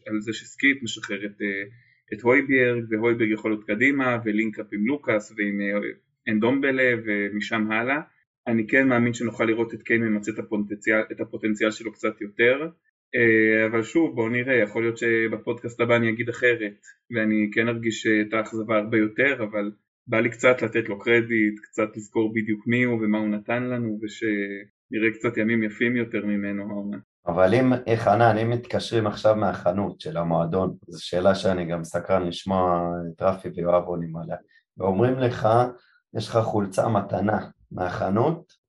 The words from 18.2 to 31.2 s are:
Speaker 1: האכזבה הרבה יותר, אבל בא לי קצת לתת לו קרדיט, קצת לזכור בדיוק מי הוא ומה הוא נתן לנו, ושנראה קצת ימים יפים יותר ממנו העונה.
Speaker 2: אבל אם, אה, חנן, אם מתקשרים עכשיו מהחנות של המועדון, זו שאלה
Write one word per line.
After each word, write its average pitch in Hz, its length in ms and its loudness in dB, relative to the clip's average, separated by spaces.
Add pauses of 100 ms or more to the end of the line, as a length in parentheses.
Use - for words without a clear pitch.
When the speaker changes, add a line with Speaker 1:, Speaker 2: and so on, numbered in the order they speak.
Speaker 1:
האכזבה 110 440 -2
הרבה 110 200 0
יותר, 117 460 0
אבל 104 280 -4 (360)
בא 117 120 0
לי 117 100 2
קצת 127 320 2
לתת 113 280 -2
לו 101 100 -6
קרדיט, 117 640 2
קצת 107 340 -4
לזכור 110 380 -2
בדיוק 107 320 -2
מי 120 160 2
הוא 120 180 0
ומה 107 160 2
הוא 107 100 -2
נתן 110 360 -2
לנו, 120 400 -4
ושנראה 104 1120 -4
קצת 117 240 -4
ימים 113 260 2
יפים 120 320 -2
יותר 113 300 -4
ממנו 101 460 -4
העונה. 101 260 -8 (300)
Speaker 2:
אבל 92 260 4
אם, 127 200 4
אה, 117 240 0
חנן, 107 400 4
אם 113 120 0
מתקשרים 117 580 -2
עכשיו 107 280 2
מהחנות 92 640 -2
של 80 160 -8
המועדון, 82 580 0 (120)
זו 82 180 -14
שאלה 92 300 4